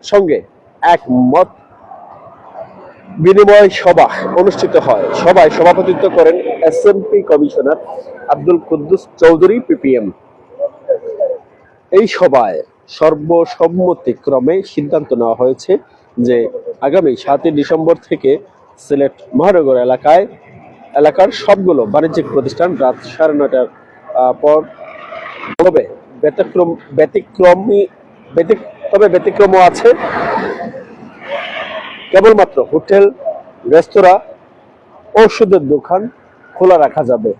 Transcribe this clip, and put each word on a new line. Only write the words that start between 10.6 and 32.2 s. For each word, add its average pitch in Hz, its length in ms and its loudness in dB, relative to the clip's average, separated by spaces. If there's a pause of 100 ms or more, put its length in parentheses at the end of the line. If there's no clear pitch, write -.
এই 196 160 2
সভায় 120 540 -2 (260)
সর্বসম্মতিক্রমে 165 1800 -2
সিদ্ধান্ত 147 480 -6
নেওয়া 117 220 -2
হয়েছে 131 420 -2 (420)
যে 120 300 -2 (320)
আগামী 143 340 0
সাতই 143 360 -4
ডিসেম্বর 160 440 -2 (140)
থেকে 143 280 -2 (400)
সিলেট 139 340 -4 (240)
মহানগর 151 420 2
এলাকায়, 139 500 0 (680)
এলাকার 151 360 2
সবগুলো 180 540 0
বাণিজ্যিক 156 480 -4
প্রতিষ্ঠান 139 420 -4
রাত 127 280 -2
সাড়ে 156 300 -2
নয়টার, 135 340 -2 (460)
আহ, 127 200 0
পর 147 300 0 (1040)
হবে। 156 200 0 (340)
ব্যতিক্রম, 170 540 -2 (180)
ব্যতিক্রমী, 185 960 0 (480)
ব্যতিক-, - 560 -4
তবে 202 180 4
ব্যতিক্রমও 190 480 2
আছে। 185 360 4 (2250)
কেবলমাত্র 190 600 4